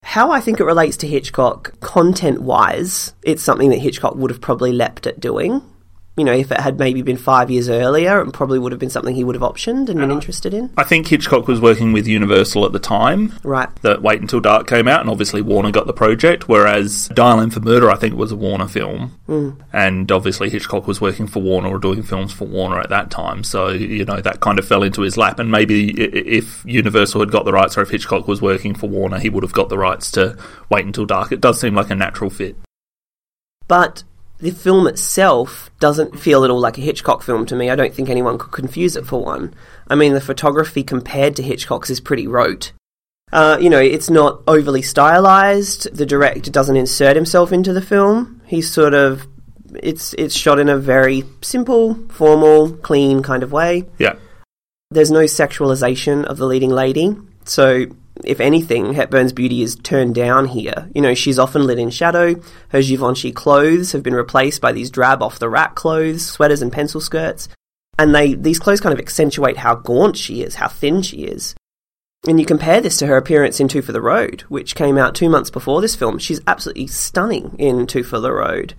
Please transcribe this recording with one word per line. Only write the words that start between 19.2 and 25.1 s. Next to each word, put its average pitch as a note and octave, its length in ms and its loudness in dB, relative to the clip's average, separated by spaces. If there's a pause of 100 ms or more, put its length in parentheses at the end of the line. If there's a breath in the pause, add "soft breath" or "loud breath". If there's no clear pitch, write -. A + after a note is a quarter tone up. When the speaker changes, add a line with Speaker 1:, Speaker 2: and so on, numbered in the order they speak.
Speaker 1:
Mm. D3 260 -4 (160)
Speaker 2:
And F#2+ 400 0
obviously F#2+ 380 -2
Hitchcock G2+ 360 -6
was G2+ 140 -4
working G2+ 280 -4
for G#2 140 -6
Warner F#2 280 -2
or G2 100 -6
doing G2 240 -2
films F#2+ 300 -6
for - 120 -10
Warner F#2 360 -4
at - 80 -8
that G2 200 -2
time, F#2 360 -8
so, F#2 240 -2
you G2 340 -6
know, G2 160 -6
that F#2+ 220 -4
kind G2+ 180 0
of F#2 80 -6
fell G2+ 160 2
into G2 200 -2
his F#2 120 -4